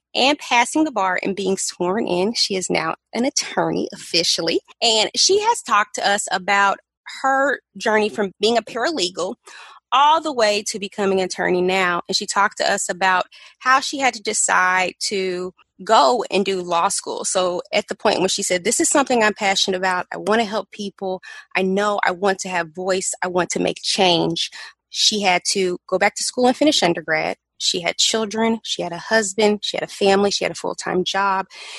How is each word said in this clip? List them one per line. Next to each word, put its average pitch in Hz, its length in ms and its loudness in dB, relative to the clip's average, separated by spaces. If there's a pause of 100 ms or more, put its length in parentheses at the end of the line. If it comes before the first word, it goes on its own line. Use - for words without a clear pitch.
(140)
and 277 240 2
passing 247 460 0
the 311 60 -2
bar 190 320 -2
and 190 140 -4
being 190 220 -2
sworn 185 480 -2
in. 185 260 0
She - 240 -2
is 185 140 -4
now 160 240 0 (180)
an 240 140 -2
attorney 170 680 -2
officially. - 680 -2 (200)
And 220 340 2
she - 260 4
has 453 200 0
talked 214 360 0
to - 120 0
us 202 240 0
about 196 460 2 (420)
her 269 400 2 (160)
journey 214 320 2
from 208 320 -4
being 226 160 2
a 226 60 2
paralegal 190 720 -4 (580)
all 294 280 4
the 320 120 -4
way 208 340 2
to - 120 -6
becoming 196 420 -2
an 185 60 -2
attorney 180 360 0
now. 180 460 0
And 185 80 -2
she 202 100 -4
talked 202 320 0
to - 120 2
us 196 180 0
about 185 380 0 (340)
how 262 200 4
she 277 180 -6
had 269 160 2
to 220 80 -14
decide 185 720 2 (140)
to 185 460 -4 (300)
go 233 460 4
and 190 140 2
do 190 160 -2
law 175 280 0
school. - 360 -6
So 180 380 0 (100)
at 202 160 0
the - 60 -8
point - 240 2
when 180 100 0
she - 140 -2
said, 180 220 -2
"This 233 160 0
is 330 80 2
something 262 340 2
I'm 214 120 4
passionate 196 420 0
about. 185 360 -2
I - 40 -8
want 196 240 0
to 233 60 0
help 202 240 -6
people. 190 500 -8 (340)
I 185 80 0
know 202 400 0
I - 100 2
want 190 280 0
to 190 80 -8
have 170 260 -6
voice. 185 380 -2 (100)
I 180 60 -2
want 175 220 0
to 180 100 -2
make 175 220 -2
change." 170 680 2 (400)
She - 300 0
had 180 220 2 (100)
to 185 340 0
go 185 120 -2
back 202 180 2
to - 80 -4
school 247 220 0
and 254 100 4
finish 294 260 4
undergrad. 165 540 0 (220)
She - 220 -2
had 170 180 -2
children. 220 640 0
She - 180 -6
had 175 100 -6
a 170 60 -8
husband. 208 640 2
She - 140 -6
had - 80 -4
a - 80 -10
family. 196 380 4
She - 140 -2
had 170 80 -2
a - 40 -14
full-time 180 480 -4
job. 196 420 -2 (320)